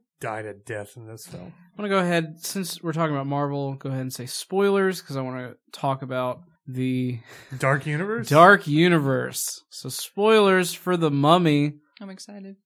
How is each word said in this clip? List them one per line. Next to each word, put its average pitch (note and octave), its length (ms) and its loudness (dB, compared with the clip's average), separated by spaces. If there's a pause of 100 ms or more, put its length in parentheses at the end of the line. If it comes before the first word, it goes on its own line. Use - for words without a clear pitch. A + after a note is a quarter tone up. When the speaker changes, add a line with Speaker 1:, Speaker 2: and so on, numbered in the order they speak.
(200)
Speaker 1:
died A2 240 -8
a G#2 80 -12
death G#2 460 -12
in A2+ 80 -20
this A2 200 -18
film. F2+ 300 -18
Speaker 2:
I - 240 -20
wanna G#3 80 -6
go G3 120 2
ahead, E3 440 -2
since F#3 380 -8
we're E3 100 -4
talking D#3 220 -2
about C#3 120 -4
Marvel, C#3+ 500 -4
go C3+ 120 -10
ahead C3 140 -6
and B2+ 100 -8
say A#2+ 140 -12
spoilers, F#3+ 760 -2
'cause C#3 160 -12
I C3+ 60 -4
wanna B2+ 320 -10 (180)
talk C3+ 300 -4
about B2+ 400 -6 (240)
the B2+ 540 -4 (380)
Speaker 1:
Dark C#3 280 0
Universe? G3+ 420 -6
Speaker 2:
Dark F#3 380 8
Universe. C#3+ 1040 0
So - 180 -14
spoilers G3 840 2
for F3+ 240 -2
The D#3+ 140 2
Mummy. D3 680 4 (220)
Speaker 3:
I'm G3 100 -16
excited. G3 560 -18